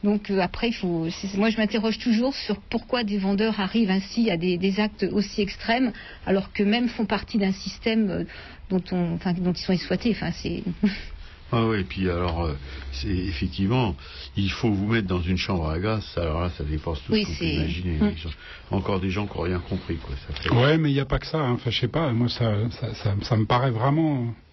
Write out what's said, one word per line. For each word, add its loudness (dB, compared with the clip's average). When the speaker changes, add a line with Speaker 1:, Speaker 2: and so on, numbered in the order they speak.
Speaker 1:
Donc, 2
euh, 2
après, 0
il 0
faut, 0
c'est, -6
moi, 4
je 0
m'interroge 2
toujours 2
sur -2
pourquoi -2
des 0
vendeurs 2
arrivent 2
ainsi 2
à 2
des, 2
des 2
actes 0
aussi 0
extrêmes, 0
alors 2
qu'eux-mêmes 2
font -2
partie -2
d'un 2
système, 0
euh, -2
dont 2
on... 2
enfin, 0
dont 0
ils -2
sont 2
exploités. 0
Enfin, -2
c'est -6
<laughs> -4
Speaker 2:
Ah 2
oui, 2
et 0
puis 0
alors, 0
euh, 0
c'est -6
effectivement, 0
il 0
faut 0
vous 2
mettre 2
dans 0
une 0
chambre 0
à 0
gaz, 0
ça, 0
alors 0
là, 0
ça -4
dépasse -2
tout -2
Speaker 1:
Oui, 4
Speaker 2:
ce -2
qu'on -4
peut -6
Speaker 1:
c'est 0
Speaker 2:
imaginer. -2
Speaker 1:
Mm. 4
Speaker 2:
Ils -10
sont -6
encore 0
des 0
gens -2
qui -8
n'ont -2
rien 0
compris, -4
quoi. -8
Ça -8
fait -2
Speaker 3:
Ouais, 6
mais 4
il 4
n'y 4
a 0
pas 0
que -8
ça, -2
hein. 2
Enfin, 0
je 0
sais 0
pas, 0
moi, 2
ça, 2
ça, -6
ça, 0
ça 0
me 4
paraît 2
vraiment 2